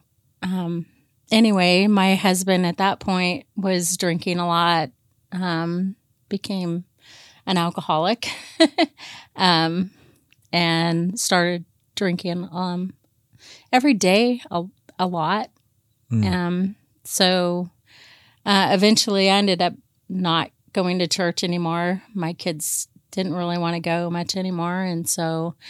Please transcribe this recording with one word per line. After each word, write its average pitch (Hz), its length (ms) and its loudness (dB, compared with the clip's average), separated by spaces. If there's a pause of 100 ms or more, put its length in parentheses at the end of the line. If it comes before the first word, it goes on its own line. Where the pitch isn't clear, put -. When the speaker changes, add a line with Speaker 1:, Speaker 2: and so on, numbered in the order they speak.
(420)
Speaker 1:
um, 175 440 -4 (460)
anyway, 196 560 4
my 190 280 4
husband 185 500 2
at 175 120 -2
that 196 220 0
point 180 460 -2 (100)
was 180 420 -2
drinking 175 420 -2
a 175 80 -2
lot, 170 420 2 (420)
um, 180 640 -4 (320)
became 180 560 -6 (640)
an - 120 -2
alcoholic, 170 720 -2 (300)
<laughs> - 760 -2
um, 175 560 2 (600)
and 170 680 0
started 175 440 0 (320)
drinking, 175 560 -4
um, 180 420 -6 (800)
every 254 220 4
day 220 560 2
a, 175 140 -4 (340)
a 185 80 0
lot. 180 440 -2 (600)
Speaker 2:
Mm. 110 220 2
Speaker 1:
Um, 180 420 -2 (280)
so, 180 640 0 (760)
uh, 190 260 8
eventually 196 580 4
I 190 80 4
ended 190 240 2
up 175 120 0 (360)
not 170 400 -2 (240)
going 180 260 0
to 175 80 0
church 170 360 -2
anymore. 175 580 -2 (120)
My 175 200 -4
kids - 540 -6 (240)
didn't 185 220 -4
really 175 240 -2
wanna 170 220 -2
go 170 300 -2
much 175 260 -4
anymore. 180 460 -4
And 170 260 -4
so, 165 480 -4 (140)